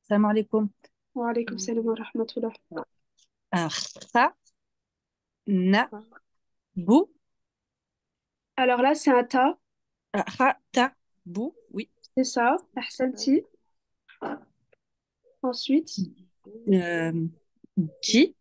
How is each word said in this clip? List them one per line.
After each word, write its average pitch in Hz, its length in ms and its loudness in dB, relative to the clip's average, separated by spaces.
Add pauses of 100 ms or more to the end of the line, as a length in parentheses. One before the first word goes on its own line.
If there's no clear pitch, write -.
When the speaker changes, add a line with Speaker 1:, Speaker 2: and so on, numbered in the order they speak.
Speaker 1:
Salam 208 220 2
alaikum. 214 440 0 (440)
Speaker 2:
Wa 233 180 -6
alaikum 233 260 -6
salam 226 280 -6
wa 226 100 -2
rahmatullah. 226 580 -8 (960)
Speaker 1:
Un 170 160 -2 (460)
kha, 262 200 4 (1120)
na, 196 420 2 (880)
bou. 202 360 2 (1400)
Speaker 2:
Alors 247 260 2
là, 285 140 4
c'est 294 160 2
un 247 140 6
ta. 262 320 2 (560)
Speaker 1:
Un 202 100 -2
kha, - 340 0 (140)
ta, 254 220 2 (320)
bou, 208 280 -8 (180)
oui. 214 180 -10 (260)
Speaker 2:
C'est 262 80 2
ça, 254 320 2 (200)
ahsanti. 262 680 -2 (2000)
Ensuite. 262 580 -2 (720)
Speaker 1:
Euh, 165 580 0 (760)
ji. - 400 2